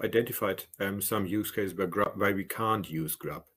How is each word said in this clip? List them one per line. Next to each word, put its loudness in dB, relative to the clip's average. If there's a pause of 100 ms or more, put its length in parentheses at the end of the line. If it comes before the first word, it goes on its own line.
identified, 2 (160)
um, 0
some 0
use 0
cases -2
where 0
grub, 2
where 4
we -2
can't 0
use -2
grub. -8 (120)